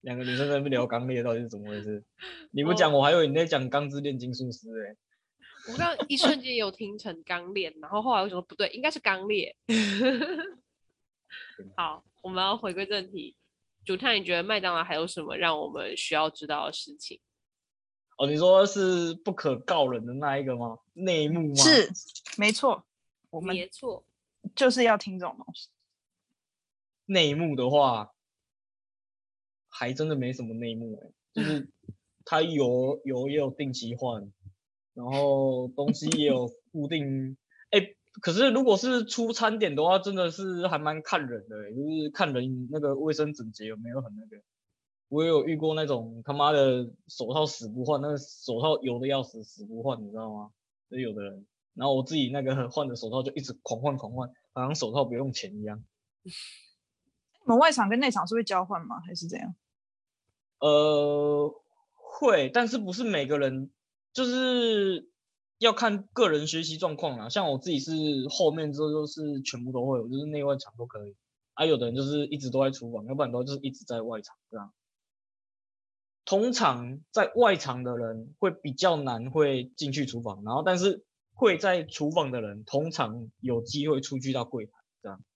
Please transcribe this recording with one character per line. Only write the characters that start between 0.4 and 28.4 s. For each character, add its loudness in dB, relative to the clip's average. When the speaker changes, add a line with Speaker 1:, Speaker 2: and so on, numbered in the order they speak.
Speaker 1:
在 2
那 4
边 -2
聊 4
刚 -2
烈， 0
到 0
底 0
是 -6
怎 -12
么 -10
回 -6
事？ -8
你 -2
不 4
讲， 6
Speaker 2:
我 6
Speaker 1:
我 8
还 8
以 8
为 6
你 0
在 4
讲 0
钢 0
之 -6
炼 -4
金 -6
术 -8
师 -16
欸。 -12
Speaker 2:
我 -6
刚 0
刚 -2
一 0
瞬 4
间 -4
有 0
听 -10
成 -10
刚 -6
练， -2
然 -12
后 -2
后 2
来 4
我 0
想 -4
说 -6
，“不 -16
对， -2
应 -10
该 2
是 -8
刚 0
烈。” -2
<laughs> -4
好， -6
我 -10
们 0
要 2
回 -4
归 -4
正 -4
题。 -12
主 -2
太， 2
你 -4
觉 0
得 2
麦 0
当 0
劳 0
还 -4
有 -2
什 -8
么 -6
让 2
我 -4
们 -6
需 -4
要 4
知 -10
道 -2
的 -6
事 -12
情？ -16
Speaker 1:
哦， 0
你 0
说 10
是 2
不 -4
可 0
告 2
人 -2
的 -8
那 -2
一 -2
个 -2
吗？ -6
内 0
幕 0
吗？ -2
Speaker 3:
是， 8
没 4
错。 0
我 -10
们 -4
Speaker 2:
没 -6
错。 -10
Speaker 3:
就 6
是 4
要 6
听 -8
这 -6
种 -8
东 -20
西。 -16
Speaker 1:
内 4
幕 0
的 2
话， 4